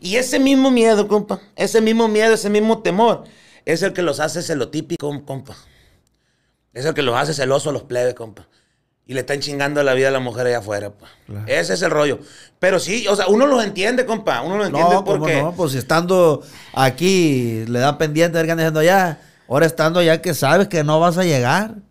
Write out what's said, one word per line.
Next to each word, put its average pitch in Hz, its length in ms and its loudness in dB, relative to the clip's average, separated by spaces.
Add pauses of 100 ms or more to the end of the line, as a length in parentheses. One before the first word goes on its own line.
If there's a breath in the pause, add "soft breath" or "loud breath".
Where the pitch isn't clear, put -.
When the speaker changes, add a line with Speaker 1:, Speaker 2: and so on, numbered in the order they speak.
Speaker 1:
Y 185 160 -4
ese 254 240 -2
mismo 269 300 4
miedo, 226 380 4
compa. 202 320 -2 (140)
Ese 208 260 0
mismo 226 280 2
miedo, 220 260 2
ese 214 140 -4
mismo 214 340 2
temor. 196 420 0 (420 loud breath)
Es 160 160 -2
el 190 100 -2
que 180 100 -4
los 151 180 -2
hace 160 220 -4
celotípico, 143 840 -8
compa. 131 320 -14 (1160 soft breath)
Es 127 140 -12
el 160 80 -2
que 147 80 -2
los 123 140 0
hace 147 180 -2
celoso 139 360 -2
a - 20 -4
los 123 100 -8
plebes, 123 320 -2
compa. 110 340 -18 (580)
Y 120 60 -14
le 131 80 -4
están 143 200 -6
chingando 143 420 -4
la 139 100 2
vida 135 160 2
a - 20 2
la 135 100 -2
mujer 123 260 -4
allá 120 120 0
afuera, 101 320 -6
pa. - 180 -20 (180)
Speaker 2:
Claro. 104 200 -12
Speaker 1:
Ese 156 280 -2
es 175 80 -4
el 175 80 0
rollo. 147 300 0 (380 loud breath)
Pero 185 220 2
sí, 208 260 -4
o 202 80 2
sea, 196 120 -2
uno 220 200 4
los 254 160 2
entiende, 220 440 -2
compa. 170 340 -2
Uno 170 160 -6
los 208 120 -2
entiende 165 260 2
Speaker 2:
No, 196 100 2
cómo 190 140 0
Speaker 1:
porque 151 240 0
Speaker 2:
no, 165 100 -4
pues 170 200 -2
si 135 60 -4
estando 170 640 2 (300 loud breath)
aquí 131 960 0
le 120 120 -2
da 143 180 0
pendiente 160 400 0
a - 20 0
ver 160 60 0
qué 165 60 -2
andan 165 120 0
haciendo 156 160 0
allá. 175 400 2 (260 soft breath)
Ahora 151 200 2
estando 160 340 0
allá 165 220 2
que 180 100 -4
sabes 165 360 2
que 170 160 0
no 156 160 2
vas 170 180 2
a 185 60 0
llegar. 165 500 0 (160)